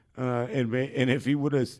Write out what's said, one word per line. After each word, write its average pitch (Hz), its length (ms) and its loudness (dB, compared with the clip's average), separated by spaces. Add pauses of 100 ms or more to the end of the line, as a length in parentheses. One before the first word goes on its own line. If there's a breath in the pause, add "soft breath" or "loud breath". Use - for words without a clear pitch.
(180 soft breath)
Uh, 123 340 -2
and 120 180 0
may-, 131 260 -2
and 127 140 2
if 131 160 0
he 135 80 2
would 143 200 0
have, 131 160 2 (100)